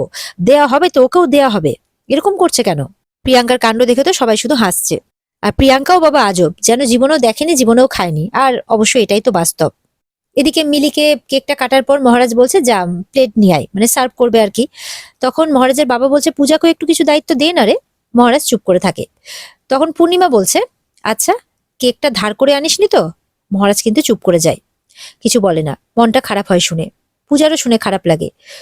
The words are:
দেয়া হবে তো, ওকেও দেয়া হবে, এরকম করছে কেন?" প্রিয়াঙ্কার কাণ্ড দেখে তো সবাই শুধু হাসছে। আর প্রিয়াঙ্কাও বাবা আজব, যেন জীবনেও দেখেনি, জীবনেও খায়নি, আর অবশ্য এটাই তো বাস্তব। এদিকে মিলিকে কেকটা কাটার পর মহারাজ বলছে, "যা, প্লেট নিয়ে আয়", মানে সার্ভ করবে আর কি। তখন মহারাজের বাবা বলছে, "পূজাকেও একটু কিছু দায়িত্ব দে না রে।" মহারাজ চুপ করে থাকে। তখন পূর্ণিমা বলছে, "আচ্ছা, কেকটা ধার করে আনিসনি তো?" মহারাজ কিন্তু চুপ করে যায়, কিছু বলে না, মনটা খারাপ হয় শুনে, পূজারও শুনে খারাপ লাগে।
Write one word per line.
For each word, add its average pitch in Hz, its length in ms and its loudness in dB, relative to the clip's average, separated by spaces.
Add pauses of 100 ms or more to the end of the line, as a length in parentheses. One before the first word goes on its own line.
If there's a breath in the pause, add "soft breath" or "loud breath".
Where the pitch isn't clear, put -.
(420 loud breath)
দেয়া 277 260 4
হবে 294 220 0
তো, - 140 -2
ওকেও 349 240 2
দেয়া 269 220 2
হবে, 160 240 -2 (360)
এরকম 277 280 0
করছে 339 260 0
কেন?" 147 180 -2 (440)
প্রিয়াঙ্কার 247 340 2
কাণ্ড 226 260 -2
দেখে 240 180 2
তো 370 100 0
সবাই 226 240 0
শুধু 254 180 -2
হাসছে। 190 400 -2 (480)
আর 208 80 -2
প্রিয়াঙ্কাও 269 480 2
বাবা 302 260 2
আজব, 180 260 0 (100)
যেন 233 240 0
জীবনেও 254 320 0
দেখেনি, 269 380 0
জীবনেও 247 320 4
খায়নি, 165 360 -4 (100)
আর 262 200 0 (140)
অবশ্য 214 300 0
এটাই 208 240 0
তো - 100 -2
বাস্তব। - 400 -2 (680)
এদিকে 302 260 0
মিলিকে 294 420 0 (220)
কেকটা 269 280 -4
কাটার 254 280 0
পর 277 180 0
মহারাজ 247 340 2
বলছে, 247 260 2
"যা, 240 160 0 (320)
প্লেট 262 280 0
নিয়ে 196 160 4
আয়", 147 180 0
মানে 208 160 0
সার্ভ 247 300 -2
করবে 233 240 2
আর 208 100 0
কি। 226 120 -2 (560 loud breath)
তখন 262 320 0
মহারাজের 262 360 2
বাবা 247 200 -2
বলছে, 285 240 0
"পূজাকেও 302 380 2
একটু 330 160 -2
কিছু 320 180 0
দায়িত্ব 302 320 0
দে 277 180 0
না 311 120 2
রে।" 240 100 2 (380)
মহারাজ 247 320 2
চুপ 214 200 -2
করে 180 140 2
থাকে। - 260 -4 (640 loud breath)
তখন 277 220 0
পূর্ণিমা 359 380 0
বলছে, 226 300 0 (440)
"আচ্ছা, 220 300 -2 (460)
কেকটা 247 300 -2
ধার 208 240 -4
করে 269 220 0
আনিসনি 320 320 -2
তো?" 247 140 2 (500)
মহারাজ 202 320 0
কিন্তু 220 180 0
চুপ 226 220 -2
করে 175 160 2
যায়, 160 200 -2 (600 loud breath)
কিছু - 200 -2
বলে 175 240 -2
না, 143 100 -6 (220)
মনটা 233 260 2
খারাপ 202 280 -6
হয় 180 100 2
শুনে, 165 260 -6 (460)
পূজারও 302 260 0
শুনে 233 200 0
খারাপ 196 280 -4
লাগে। 165 240 -2 (320 loud breath)